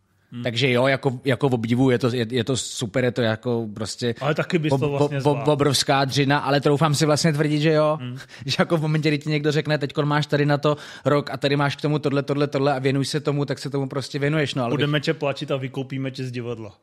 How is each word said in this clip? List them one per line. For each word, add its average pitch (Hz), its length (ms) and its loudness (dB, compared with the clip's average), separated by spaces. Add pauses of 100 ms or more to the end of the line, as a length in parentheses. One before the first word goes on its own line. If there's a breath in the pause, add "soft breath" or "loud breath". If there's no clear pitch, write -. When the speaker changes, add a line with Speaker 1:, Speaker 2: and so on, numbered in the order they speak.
(340)
Speaker 1:
Hmm. 120 80 -10
Speaker 2:
Takže 120 280 0
jo, 123 160 4
jako, 135 380 0
jako 135 220 2
obdivuju, 123 440 4
je 123 80 4
to, 127 160 2
je, 120 160 -2
je 131 140 0
to 131 120 -2
super, - 480 -4
je 123 80 2
to 127 100 0
jako 113 520 -2
prostě 113 460 -4
Speaker 1:
Ale 147 140 0
taky 170 240 -2
bys 156 120 0
to 139 60 2
Speaker 2:
ob-, 143 140 0
Speaker 1:
vlastně 143 280 0
Speaker 2:
ob-, - 40 -4
Speaker 1:
zvládl. 139 280 2
Speaker 2:
obrovská 139 540 2
dřina, 139 340 2
ale 139 220 2
troufám 147 340 4
si 156 120 2
vlastně 151 260 2
tvrdit, 151 280 0
že 160 120 2
jo. 151 280 2
Speaker 1:
Hmm. 127 180 -8 (140)
Speaker 2:
<laughs> - 140 -14
Že 135 120 -2
jako 170 180 2
v 156 40 2
momentě, 156 280 2
kdy 151 100 2
ti 151 120 -6
někdo 151 220 0
řekne, 151 260 0
"Teďkon 143 300 -2
máš 147 180 2
tady 143 200 2
na 143 120 2
to 147 180 2 (280 loud breath)
rok 143 260 2
a 135 60 -8
tady 143 200 0
máš 143 200 0
k - 40 -18
tomu 151 180 0
tohle, 143 240 0
tohle, 143 240 0
tohle 143 280 0
a 131 40 -4
věnuj 135 260 0
se 147 160 -4
tomu," 143 240 -2
tak 139 140 -6
se 139 120 -8
tomu 139 180 -2
prostě 139 300 -6
věnuješ, 143 360 0
no, 135 100 -2
ale 117 60 -2
Speaker 1:
Budeme 147 280 0
Speaker 2:
bych 143 60 -6
Speaker 1:
tě 160 100 0
platit 143 360 -4
a 143 60 -2
vykoupíme 131 540 -6
tě 131 140 -10
z 127 60 -10
divadla. 117 520 -10